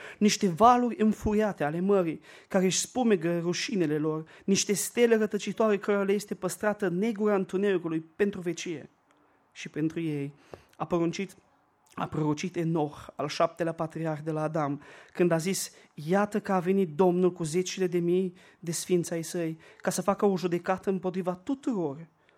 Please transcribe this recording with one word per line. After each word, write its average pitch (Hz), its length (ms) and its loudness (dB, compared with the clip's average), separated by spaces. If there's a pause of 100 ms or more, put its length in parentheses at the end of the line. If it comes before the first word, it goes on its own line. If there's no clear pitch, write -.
(180)
Niște 208 300 2
valuri 233 500 4
înfuriate 214 680 0
ale 151 160 -2
mării, 180 420 0 (260)
care 185 180 2
își 185 140 2
spumegă 175 600 0
rușinele 170 580 0
lor, 156 300 -2 (180)
niște 196 280 2
stele 233 420 2
rătăcitoare 214 600 0
cărora 202 260 0
le 196 100 0
este 202 220 -4
păstrată 208 520 -2
negura 208 480 0
întunericului 185 640 0
pentru 190 420 -2
vecie. 165 480 -8 (640)
Și - 180 -14
pentru 160 300 -2
ei 147 340 -4 (420)
a 160 100 -6
poruncit, 175 500 -2 (580)
a 175 140 -6
prorocit 151 480 -2
Enoch, 160 600 -2
al 143 120 -4
șaptelea 165 460 -2
patriarh 160 500 -6
de 160 80 -4
la 156 100 -2
Adam, 151 400 -2 (320)
când 175 180 4
a 165 60 2
zis: 180 340 -2 (220)
„Iată 202 460 0
că 202 140 -2
a 185 60 4
venit 180 360 0
Domnul 180 360 6
cu 175 120 -6
zecile 185 440 -2
de 175 120 0
mii 180 340 0 (260)
de 165 120 -8
sfinți 175 420 0
ai 165 100 -4
săi, 160 360 -4 (180)
ca - 120 -2
să 185 120 -2
facă 202 240 0
o 196 120 4
judecată 175 520 -2
împotriva 185 440 -2
tuturor 180 720 -4 (300)